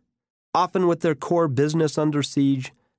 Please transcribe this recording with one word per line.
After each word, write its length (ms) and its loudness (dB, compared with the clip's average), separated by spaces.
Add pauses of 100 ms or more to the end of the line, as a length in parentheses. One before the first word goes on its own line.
(540)
Often 320 0
with 140 2
their 160 0
core 320 0
business 500 0
under 240 0
siege, 500 -2 (260)